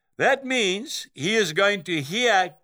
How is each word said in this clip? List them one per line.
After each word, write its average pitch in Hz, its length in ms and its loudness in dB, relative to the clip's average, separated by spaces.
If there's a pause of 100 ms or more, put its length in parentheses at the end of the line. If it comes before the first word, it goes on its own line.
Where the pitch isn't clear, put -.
(160)
That 262 300 2
means 233 680 -2
he 185 220 -4
is 196 180 2
going 196 300 2
to 160 180 -4
hear 190 640 0